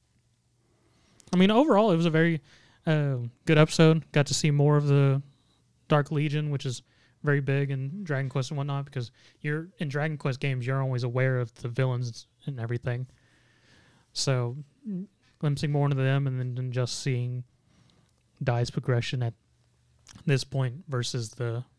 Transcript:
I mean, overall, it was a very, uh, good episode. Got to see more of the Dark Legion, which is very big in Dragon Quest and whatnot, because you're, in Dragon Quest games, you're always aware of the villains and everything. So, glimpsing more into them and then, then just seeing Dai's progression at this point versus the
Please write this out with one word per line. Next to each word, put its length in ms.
I 40
mean, 140
overall, 400
it 60
was 100
a 40
very, 320
uh, 300
good 120
episode. 540
Got 140
to 80
see 160
more 260
of 100
the 340
Dark 240
Legion, 380
which 160
is 160
very 160
big 300
in 340
Dragon 240
Quest 220
and 80
whatnot, 260
because 260
you're, 280
in 100
Dragon 300
Quest 200
games, 280
you're 140
always 220
aware 360
of 160
the 140
villains 580
and 140
everything. 460
So, 440
glimpsing 320
more 140
into 100
them 300
and 120
then, 160
then 160
just 320
seeing 400
Dai's 280
progression 520
at 120
this 180
point 440
versus 420
the 340